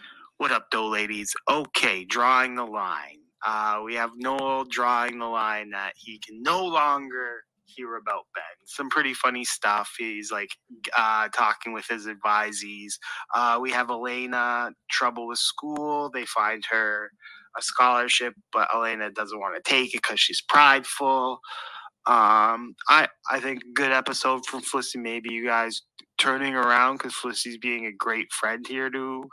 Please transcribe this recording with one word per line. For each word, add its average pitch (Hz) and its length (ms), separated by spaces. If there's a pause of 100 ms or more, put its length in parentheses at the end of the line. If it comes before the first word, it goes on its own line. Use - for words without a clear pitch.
(380)
What 139 140
up, 113 200
dough 110 160
ladies? 107 460 (160)
Okay, 110 540
drawing 123 520
the 123 100
line. 82 540 (260)
Uh, 107 400
we 113 100
have 117 200
Noel 131 500
drawing 120 540
the 117 80
line 107 420
that 98 260
he 110 240
can 110 220
no 175 240
longer 139 800 (220)
hear 120 320
about 104 260 (100)
Ben. 87 100 (220)
Some 139 240
pretty 139 240
funny 123 320
stuff. 104 520
He's, 107 340
like, 101 180 (480)
uh, 110 320
talking 113 440
with 107 140
his 107 200
advisees. 104 840 (420)
Uh, 120 260
we 127 100
have 123 200
Elena, 123 800 (180)
trouble 120 380
with 117 120
school. 147 720
They 127 160
find 110 440
her 107 420 (460)
a 113 40
scholarship, 123 720 (180)
but 110 220
Elena 113 380
doesn't 104 280
wanna 90 240
take 131 300
it 117 80
'cause 107 180
she's - 220
prideful. 135 960 (640)
Um, 113 720 (140)
I, 151 180 (240)
I 135 80
think 131 240 (100)
good 135 180
episode 131 540
from 131 160
Felicity. - 380
Maybe 117 340
you 117 120
guys 113 380 (340)
turning 135 360
around 127 460
'cause 131 160
Felicity's 120 420
being 117 280
a 107 80
great 113 400
friend 117 340
here 131 220
to 131 440